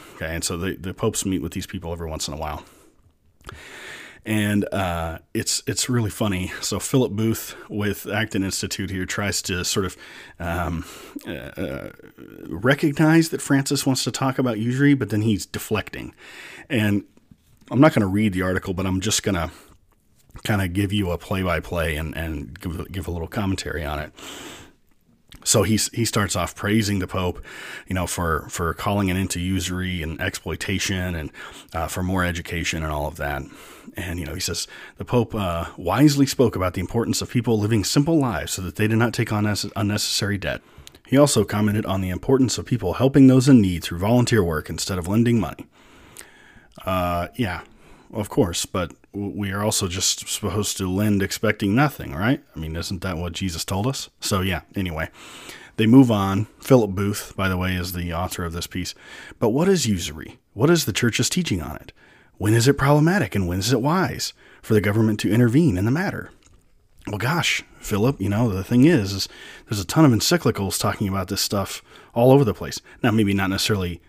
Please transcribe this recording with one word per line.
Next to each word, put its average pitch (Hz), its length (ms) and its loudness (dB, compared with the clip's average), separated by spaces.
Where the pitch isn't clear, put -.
Okay, 80 180 -8
and 82 120 -6
so 92 120 -4
the, 87 200 -4
the 87 180 -10
popes - 320 -2
meet 95 160 0
with 82 100 -6
these 92 140 -8
people 85 260 -10
every 82 160 -8
once 80 200 -6
in 76 60 -8
a 71 40 -10
while. 78 260 -8
And, 104 480 0
uh, 85 460 -2
it's, - 320 -4
it's - 240 -4
really 117 180 0
funny. 92 520 -4
So - 180 -4
Philip 127 320 0
Booth 110 460 -2
with 104 380 -4
Acton 104 380 -2
Institute 95 440 -6
here 92 160 -4
tries 101 380 -4
to 90 220 -4
sort 98 200 0
of, 87 120 -6
um, 85 460 -4
uh, 104 60 -10
uh, 67 580 -10
recognize 156 840 4
that - 120 -4
Francis 139 420 2
wants 131 200 0
to 120 80 -4
talk 131 260 -2
about 123 220 0
usury, 131 340 4
but 135 160 -2
then 107 120 2
he's 107 220 2
deflecting. - 720 -6
And 160 320 2
I'm 120 120 2
not 156 140 8
gonna 107 120 4
read 101 260 2
the 92 100 0
article, 92 320 0
but 92 120 -2
I'm 95 140 0
just 104 240 -2
gonna 85 260 0
kinda 95 240 0
give 95 240 0
you 101 180 0
a 82 80 -2
play-by-play 85 800 -2
and, 78 200 -6
and 71 440 -8
give, 85 320 -8
give 90 160 -8
a - 20 -6
little 85 160 -6
commentary 92 580 -4
on 73 140 -6
it. 76 140 -10
So 104 200 4
he's, 104 280 2
he 117 120 0
starts 104 320 0
off 85 180 -4
praising 104 460 0
the 92 60 -4
Pope, 90 380 -4
you 95 80 -6
know, 90 120 0
for, 82 420 -2
for 82 260 -4
calling 101 340 0
it 90 80 0
into 92 240 -2
usury 90 640 -4
and 78 180 -8
exploitation 90 920 -4
and, 76 160 -8
uh, 82 140 -4
for - 140 -6
more 92 220 0
education 85 580 -4
and 78 100 -4
all 73 140 -4
of 78 100 -8
that. 71 260 -6
And, 87 240 -8
you 82 60 -8
know, 78 80 -10
he 87 60 -8
says, - 280 -6
"The 98 60 -8
Pope, 120 300 0
uh, 87 320 -2
wisely 135 500 4
spoke 120 280 2
about 92 200 -2
the 95 60 -4
importance 110 400 -2
of 90 100 -8
people 117 280 2
living 104 260 2
simple 156 340 2
lives 101 340 -2
so 98 100 -6
that 87 140 -8
they 107 100 0
did 110 120 2
not 113 140 2
take 113 200 -2
on 104 120 0
unnecess-, 104 300 -2
unnecessary 101 640 -2
debt. 69 220 -4
He 127 100 4
also 135 260 6
commented 107 400 0
on 95 160 -2
the 92 100 -2
importance 127 460 2
of 90 80 -8
people 98 300 -2
helping 139 320 6
those 127 220 8
in 131 120 10
need 90 220 2
through 85 160 -6
volunteer 113 440 4
work 80 280 -2
instead 92 280 -4
of 85 100 -6
lending 117 320 4
money." 76 260 -6
Uh, 87 500 -2
yeah, 90 260 -4
of 104 160 -6
course, - 360 0
but 90 280 -4
w-, 101 240 -8
we 98 160 -6
are 98 100 -4
also 104 260 0
just - 400 -4
supposed 101 500 -4
to 95 100 -4
lend 101 340 2
expecting 101 520 0
nothing, 135 400 0
right? - 280 0
I - 20 -12
mean, 78 180 -6
isn't 87 260 -6
that 90 160 -4
what 85 140 -6
Jesus 85 320 -6
told 101 220 -2
us? - 240 -6
So, 95 200 -2
yeah, 92 220 -2
anyway. 82 360 -4
They 110 100 2
move 123 240 10
on. 101 360 2
Philip 113 320 4
Booth, 101 440 -4
by 98 120 0
the 92 100 0
way, 92 160 -2
is 90 180 -4
the 87 220 -6
author 90 300 -4
of 82 80 -6
this 82 160 -8
piece. - 260 -6
"But 113 120 2
what 147 180 2
is 175 180 4
usury? 82 520 -4
What 123 160 4
is 165 140 4
the 110 80 -2
church's 117 360 2
teaching 131 320 -2
on 76 160 -10
it? - 160 -18
When 104 160 2
is 117 120 6
it 139 120 4
problematic 151 560 4
and 98 120 0
when 90 120 0
is 98 140 0
it 120 100 2
wise 160 500 0
for - 120 0
the 104 60 8
government 104 400 2
to 92 100 0
intervene 120 460 6
in 90 80 0
the 110 60 2
matter?" 170 400 -4
Well, 101 120 -6
gosh, 143 440 0
Philip, 110 400 0
you 98 80 0
know, 110 200 2
the 92 160 -2
thing 123 200 6
is, 120 280 4
is 95 160 -4
there's 104 120 -2
a 90 60 -4
ton 156 180 4
of 139 80 8
encyclicals 107 640 0
talking 101 300 0
about 95 200 -2
this 98 120 -4
stuff - 420 -4
all 120 160 6
over 139 140 8
the 104 100 2
place. - 260 -10
Now, 117 80 4
maybe 104 240 4
not 95 160 2
necessarily 95 580 -2